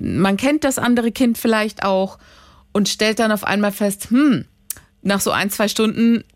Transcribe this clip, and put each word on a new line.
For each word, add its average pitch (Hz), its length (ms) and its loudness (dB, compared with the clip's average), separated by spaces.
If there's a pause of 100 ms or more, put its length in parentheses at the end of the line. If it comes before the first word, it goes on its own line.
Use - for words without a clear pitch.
Man 196 380 0
kennt 294 260 0
das 269 140 0
andere 240 340 2
Kind 233 240 2
vielleicht 214 480 -2
auch 190 340 0 (540)
und 202 160 0
stellt 214 300 -2
dann 220 140 2
auf 202 120 -4
einmal 202 280 0
fest, 202 360 -4
hm, 247 380 2 (560)
nach 196 180 0
so - 120 -2
ein, 196 180 -2
zwei 208 180 -2
Stunden, 226 560 2 (120)